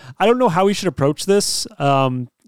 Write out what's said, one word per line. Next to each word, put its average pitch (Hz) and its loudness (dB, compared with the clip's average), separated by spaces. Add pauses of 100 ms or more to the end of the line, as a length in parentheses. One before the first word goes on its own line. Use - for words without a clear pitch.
(200)
I 190 2
don't 240 4
know 247 2
how 185 2
we 202 2
should 190 -6
approach 143 -2
this. 196 0 (140)
Um, 135 0 (200)